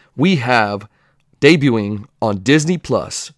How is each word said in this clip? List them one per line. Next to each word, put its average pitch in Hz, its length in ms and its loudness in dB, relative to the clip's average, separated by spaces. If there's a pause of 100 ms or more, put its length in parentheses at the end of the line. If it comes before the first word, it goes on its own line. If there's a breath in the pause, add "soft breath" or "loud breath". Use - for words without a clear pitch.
(160 soft breath)
We 175 200 2
have 110 520 0 (540)
debuting 113 640 2 (160)
on 104 160 -2
Disney 151 400 0
Plus - 600 -6